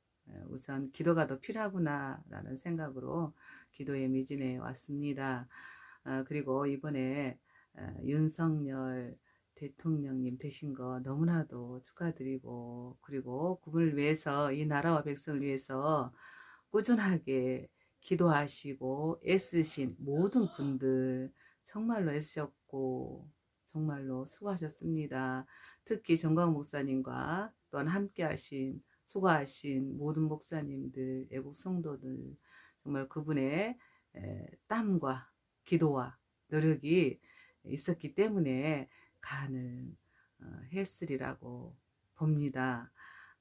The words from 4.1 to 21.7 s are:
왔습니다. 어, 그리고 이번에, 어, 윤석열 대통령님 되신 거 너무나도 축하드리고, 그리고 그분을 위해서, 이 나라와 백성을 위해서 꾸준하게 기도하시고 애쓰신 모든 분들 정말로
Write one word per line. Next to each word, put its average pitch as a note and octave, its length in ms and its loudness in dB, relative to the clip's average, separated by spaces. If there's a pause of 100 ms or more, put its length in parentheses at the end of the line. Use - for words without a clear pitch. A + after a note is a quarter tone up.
왔습니다. C3 920 -4 (560)
어, C3+ 240 -2
그리고 C#3 380 0
이번에, C#3 720 -2 (400)
어, - 160 -8 (100)
윤석열 C3+ 1120 0 (380)
대통령님 C3+ 840 -2
되신 C#3+ 340 -8
거 B2+ 280 -6
너무나도 C3+ 840 0
축하드리고, B2 1160 -6
그리고 C#3+ 600 -2
그분을 D#3+ 340 4
위해서, D3 560 2
이 D3+ 140 0
나라와 D3+ 380 4
백성을 D3 400 -4
위해서 C3+ 680 0 (600)
꾸준하게 D#3 1000 2 (300)
기도하시고 D3 1300 2
애쓰신 E3 720 2
모든 F3+ 560 4
분들 C3 760 2 (340)
정말로 G#3+ 480 0